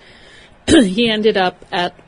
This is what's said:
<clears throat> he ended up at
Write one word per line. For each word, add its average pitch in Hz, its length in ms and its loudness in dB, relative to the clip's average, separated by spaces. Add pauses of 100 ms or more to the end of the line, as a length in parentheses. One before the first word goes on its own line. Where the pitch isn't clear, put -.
(320)
<clears throat> - 340 -20
he 233 420 2
ended 214 280 0
up 180 340 -4
at 180 220 -4 (140)